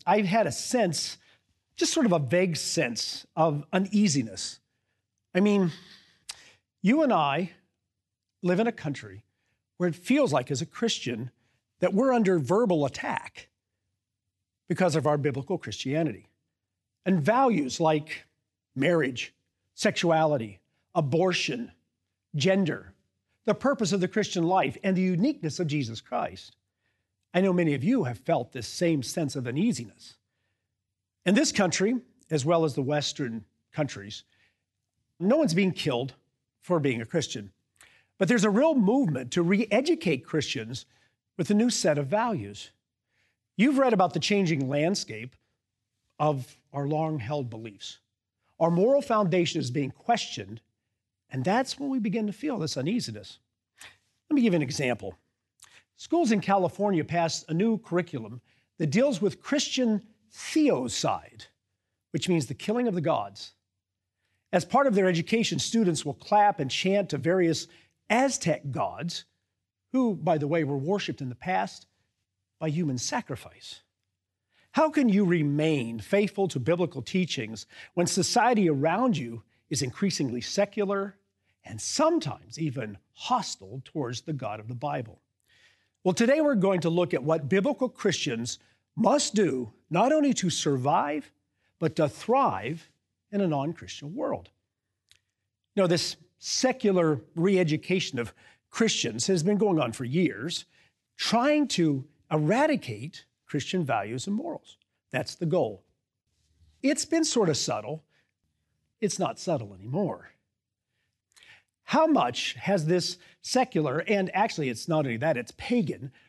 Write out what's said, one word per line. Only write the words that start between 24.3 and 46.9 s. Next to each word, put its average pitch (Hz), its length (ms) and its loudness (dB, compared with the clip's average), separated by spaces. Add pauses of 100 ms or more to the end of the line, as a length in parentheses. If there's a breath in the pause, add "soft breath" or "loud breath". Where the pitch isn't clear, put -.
life, 180 400 2
and 190 120 2
the 180 60 2
uniqueness 185 580 0
of 180 60 -2
Jesus 135 340 -4
Christ. - 560 -8 (800)
I 180 80 4
know 190 100 4
many 175 220 2
of 123 100 -2
you 220 200 2
have 123 160 -4
felt 139 320 -2
this 120 160 -10
same 165 340 0
sense 151 340 -4
of 127 120 -6
uneasiness. 135 720 -4 (1080)
In 180 80 4
this 277 180 4
country, 196 440 2 (340)
as 143 160 -2
well 165 180 4
as 143 120 -2
the 143 80 -2
Western 131 600 -4 (280)
countries, 107 520 -8 (920)
no 214 180 2
one's 208 180 2
being 185 160 4
killed 131 420 -2 (480)
for 175 180 0
being 131 220 0
a 113 40 -6
Christian. 113 460 -6 (680 soft breath)
But 190 80 2
there's 226 160 4
a 214 80 4
real 285 240 4
movement 190 560 2
to 175 100 0
re-educate 208 840 2
Christians 123 640 -4 (500)
with 180 140 -4
a 208 60 4
new 226 160 4
set 151 260 2
of 143 80 -2
values. 143 640 -4 (880)
You've 262 220 4
read 262 140 4
about 185 200 2
the 170 60 0
changing 165 500 0
landscape 143 640 -2 (840)
of 147 360 -2 (160)
our 139 160 -6
long-held 147 640 -4